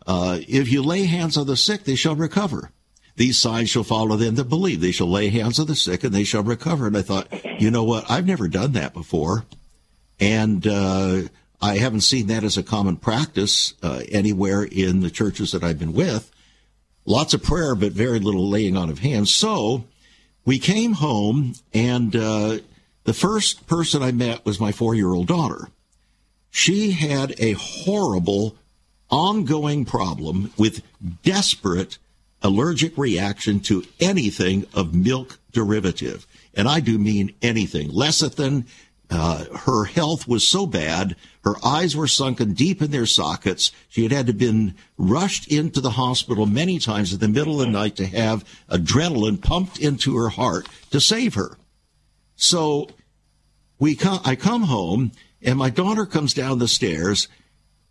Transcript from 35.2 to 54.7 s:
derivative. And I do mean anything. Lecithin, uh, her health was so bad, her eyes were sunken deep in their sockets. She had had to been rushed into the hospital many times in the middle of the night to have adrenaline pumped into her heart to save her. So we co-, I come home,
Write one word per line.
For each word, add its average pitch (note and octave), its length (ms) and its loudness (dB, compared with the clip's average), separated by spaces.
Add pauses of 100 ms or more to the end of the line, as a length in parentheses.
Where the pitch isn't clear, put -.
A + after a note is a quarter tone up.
derivative. G2 720 -2 (280)
And G#2 140 2
I D#3 120 2
do A2+ 180 2
mean G2+ 440 0
anything. F#2 480 -2
Lecithin, C#3 760 0 (440)
uh, E2 340 -2 (220)
her A2+ 180 2
health D3+ 440 -2
was A#2 180 2
so G3 200 2
bad, F2 500 -2 (280)
her G#2 200 0
eyes D3 300 2
were D3+ 120 -2
sunken B2 480 0
deep F3 260 0
in D3 100 -2
their B2 160 -2
sockets. F2+ 640 0 (180)
She - 140 0
had A2+ 100 2
had C#3 140 0
to A#2+ 60 2
been A2 420 2 (220)
rushed B2+ 520 0
into D3 320 0
the B2+ 100 0
hospital B2 560 0
many D#3 320 0
times G#2 340 -2
in G2 60 -4
the G#2+ 100 2
middle D3 320 2
of B2+ 60 0
the A#2 60 0
night G#2 240 -2
to F#2+ 100 -4
have A2 380 -2 (260)
adrenaline G#2+ 720 0
pumped F3+ 360 0
into C3+ 380 0
her A#2 140 0
heart G2 360 -2 (240)
to C#3+ 100 2
save A3 340 2
her. G2 220 -4 (800)
So D3+ 520 2 (920)
we D3 160 4
co-, F#3 300 0
I C3 120 2
come A3+ 280 2
home, A2 480 0 (280)